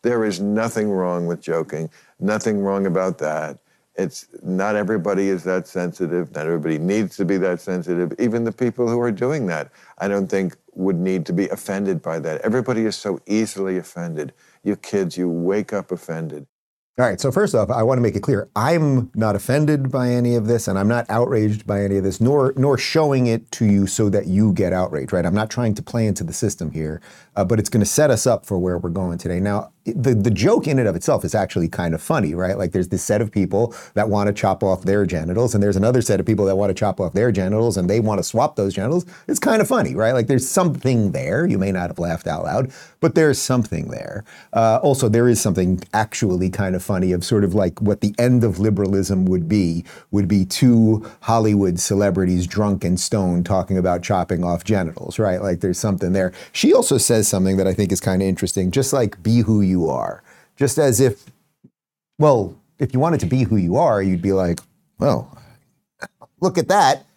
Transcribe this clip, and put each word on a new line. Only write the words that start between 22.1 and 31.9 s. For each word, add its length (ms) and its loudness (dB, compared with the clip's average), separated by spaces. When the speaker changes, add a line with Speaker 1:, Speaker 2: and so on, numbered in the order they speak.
Speaker 2:
nor, 340 2
nor 220 2
showing 500 2
it 260 -2
to 120 -2
you 220 4
so 220 0
that 180 0
you 260 2
get 180 0
outraged, 400 -2
right? 140 0
I'm 80 0
not 160 0
trying 260 -2
to 60 -10
play 240 -4
into 180 -2
the 100 -8
system 380 -4
here, 300 -8
uh, 80 0
but 160 2
it's 100 -4
gonna 160 2
set 260 2
us 160 0
up 180 0
for 120 -2
where 200 0
we're 120 -4
going 280 -4
today. 220 -4
Now, 320 -2
the, 280 0
the 160 2
joke 380 2
in 100 0
and 100 2
of 80 0
itself 300 0
is 80 -4
actually 360 0
kind 260 -4